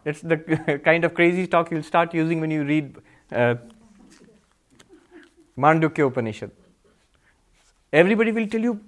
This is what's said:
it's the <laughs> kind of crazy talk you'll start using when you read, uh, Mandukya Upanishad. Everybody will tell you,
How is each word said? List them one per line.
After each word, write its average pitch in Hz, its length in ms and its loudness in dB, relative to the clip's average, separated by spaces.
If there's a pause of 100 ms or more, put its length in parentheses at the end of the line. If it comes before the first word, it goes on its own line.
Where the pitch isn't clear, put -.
it's 151 160 -8
the 160 600 -2
<laughs> - 40 -4
kind 165 180 4
of 165 100 0
crazy 175 340 2
talk 170 240 0
you'll 156 120 -4
start 170 300 -2
using 165 260 -2
when 160 120 -4
you 151 120 -2
read, 143 320 -2 (360)
uh, 120 240 2 (2000)
Mandukya 151 500 2
Upanishad. 113 440 -6 (1400)
Everybody 208 400 4
will 220 160 -2
tell 220 140 -4
you, 233 140 -2 (120)